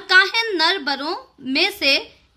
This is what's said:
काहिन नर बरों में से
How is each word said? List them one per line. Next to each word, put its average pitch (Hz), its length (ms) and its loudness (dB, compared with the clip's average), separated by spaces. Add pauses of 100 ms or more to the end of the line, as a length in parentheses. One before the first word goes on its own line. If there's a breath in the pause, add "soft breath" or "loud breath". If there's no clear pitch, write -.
काहिन 392 500 2
नर 330 280 2
बरों 285 320 -4 (260)
में 294 300 0
से 285 240 0 (400 soft breath)